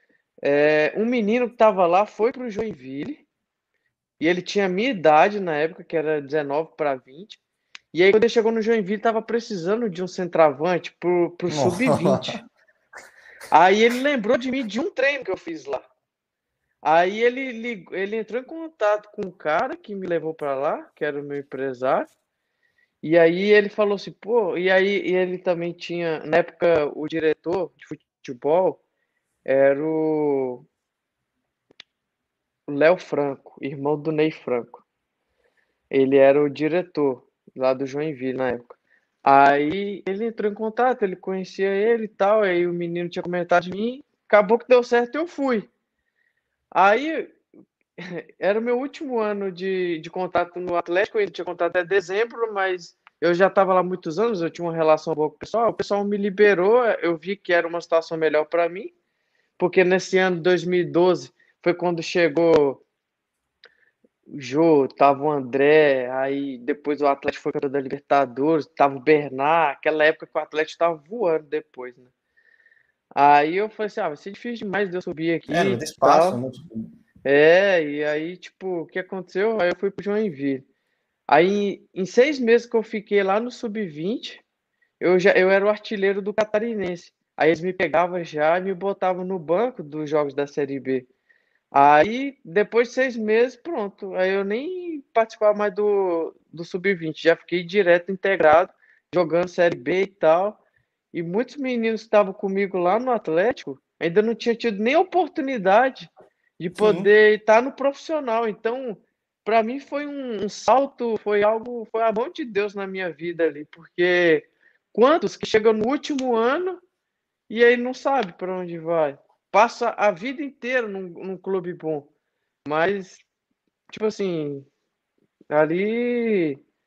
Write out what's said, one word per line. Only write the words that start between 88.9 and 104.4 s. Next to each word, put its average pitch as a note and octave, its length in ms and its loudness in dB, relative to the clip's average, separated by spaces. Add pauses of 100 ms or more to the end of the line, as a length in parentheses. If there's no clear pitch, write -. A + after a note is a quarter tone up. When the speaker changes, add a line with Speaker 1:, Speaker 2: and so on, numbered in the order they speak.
Speaker 1:
no F#3 140 -6
banco F3+ 460 -4
dos D3+ 260 -8
jogos D3 240 -2
da C#3+ 140 -4
Série C#3 320 -6
B. B2+ 260 -4 (640)
Aí, D#3+ 760 4
depois G#3 440 0
de A#3+ 60 -14
seis B3+ 220 -2
meses, A3+ 400 0
pronto. G3+ 580 -8
Aí F#3 200 0
eu G3 100 0
nem D#4 580 -6 (120)
participava A3 420 2
mais G#3 180 -2
do, F#3+ 600 -2 (180)
do D#3+ 120 -12
sub-vinte. F3 580 -4
Já E3 140 6
fiquei F3 280 -6
direto F3 480 2
integrado, F3+ 600 4 (420)
jogando E3+ 340 0
Série E3+ 300 2
B D#3 240 -2
e F#3+ 60 -2
tal. F3+ 520 2 (540)
E E3+ 80 -6
muitos G3+ 340 -4
meninos A#3 460 -4
que - 60 -20
estavam G3 260 4
comigo G3 440 -4
lá F3+ 200 2
no B3+ 120 -4
Atlético F#3 680 -2 (180)
ainda E3+ 220 0
não A3 140 0
tinham A3+ 220 -2